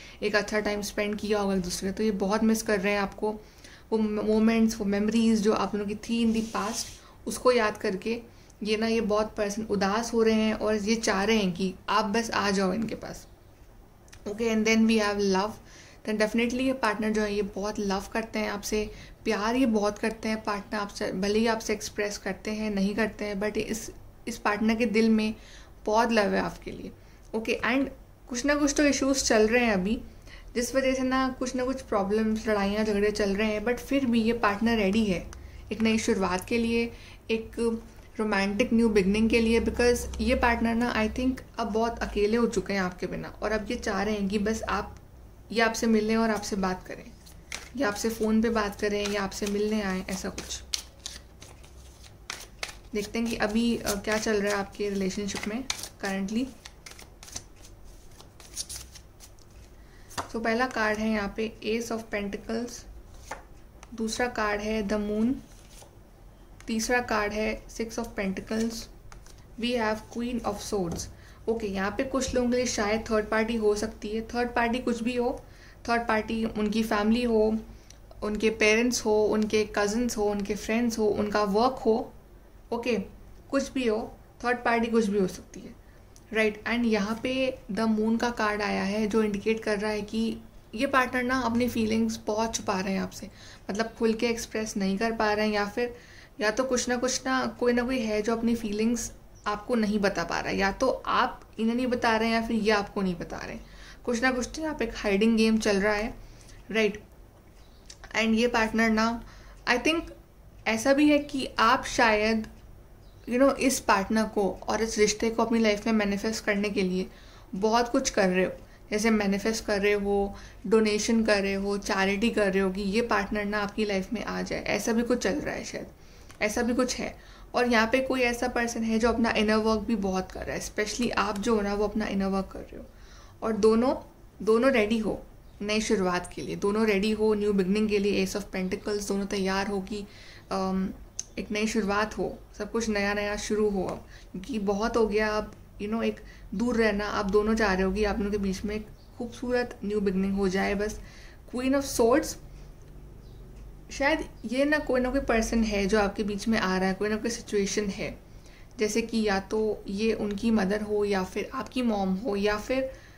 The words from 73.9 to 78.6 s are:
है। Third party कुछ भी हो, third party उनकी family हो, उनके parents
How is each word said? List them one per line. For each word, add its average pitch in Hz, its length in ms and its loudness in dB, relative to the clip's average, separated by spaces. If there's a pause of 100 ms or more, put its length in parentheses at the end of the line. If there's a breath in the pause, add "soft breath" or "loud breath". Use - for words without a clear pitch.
है। 220 140 -4
Third 240 280 -2
party 233 300 0
कुछ 233 240 -2
भी 247 120 0
हो, 247 280 -2 (460 loud breath)
third 233 180 2
party 220 380 0
उनकी 214 380 0
family 220 400 2
हो, 220 340 4 (640 loud breath)
उनके 214 260 2
parents 220 560 4